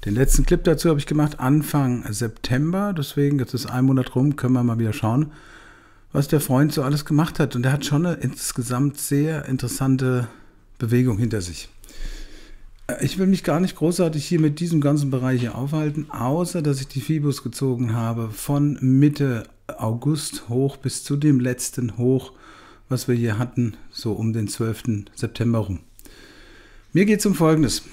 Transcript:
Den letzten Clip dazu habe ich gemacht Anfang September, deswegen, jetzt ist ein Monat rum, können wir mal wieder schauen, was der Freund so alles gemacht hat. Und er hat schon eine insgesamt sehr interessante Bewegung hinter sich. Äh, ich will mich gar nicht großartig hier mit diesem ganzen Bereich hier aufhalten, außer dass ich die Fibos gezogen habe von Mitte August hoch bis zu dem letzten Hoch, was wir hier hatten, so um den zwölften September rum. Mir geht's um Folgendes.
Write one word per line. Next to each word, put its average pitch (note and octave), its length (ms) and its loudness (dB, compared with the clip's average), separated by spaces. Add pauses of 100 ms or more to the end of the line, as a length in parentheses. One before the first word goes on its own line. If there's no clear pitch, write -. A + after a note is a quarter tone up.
Den G2+ 80 -2
letzten C3+ 320 4
Clip F3 180 2
dazu E3 240 4
habe D3+ 100 4
ich C#3+ 60 -4
gemacht D3+ 360 0
Anfang C3+ 680 2
September, D3 840 -2
deswegen, C#3+ 440 0
jetzt B2 140 -2
ist B2+ 140 -4
ein B2+ 180 0
Monat C3 320 2
rum, C#3 180 2
können B2+ 200 0
wir B2 80 2
mal A#2 160 0
wieder A2 160 0
schauen, B2+ 360 0 (840)
was D3 160 0
der D3+ 120 4
Freund C#3+ 320 2
so D3+ 100 -2
alles C#3+ 220 -2
gemacht D#3 340 0
hat. C3+ 160 0
Und B2 120 -2
er C3 60 2
hat D3 120 -2
schon D3+ 220 0
eine E3 100 -2
insgesamt B2+ 840 -4
sehr D3 460 -2
interessante B2+ 840 0 (500)
Bewegung B2 400 2
hinter G#2+ 240 0
sich. F2 260 -10 (1160)
Äh, B2 180 -4
ich D#3+ 140 -2
will F#3 80 2
mich F#3+ 180 2
gar D#3 160 2
nicht F#3 160 -2
großartig D#3+ 480 0
hier E3+ 160 0
mit D3+ 180 2
diesem E3+ 220 0
ganzen C#3+ 300 2
Bereich B2+ 300 0
hier A#2 140 -4
aufhalten, D3 560 -4
außer E3 520 -2
dass C#3+ 180 0
ich C3+ 80 -10
die C3 140 -6
Fibos D3 400 -2
gezogen B2 500 -2
habe A2+ 380 -2
von C#3+ 500 0
Mitte C3+ 600 4 (240)
August B2 840 -4
hoch C3 300 0
bis - 260 -6
zu C#3+ 140 -2
dem C#3+ 220 4
letzten B2 580 -4
Hoch, B2+ 340 0 (600)
was B2 140 -4
wir B2 80 2
hier A#2 240 0
hatten, A#2+ 360 -2 (180)
so A2 220 -4
um A2 180 -2
den A2 160 -2
zwölften A2 680 -4
September A#2 460 -2
rum. F#2+ 180 -4 (1120)
Mir F3 120 6
geht's G#3 200 2
um G3 120 2
Folgendes. D#3 460 4 (100)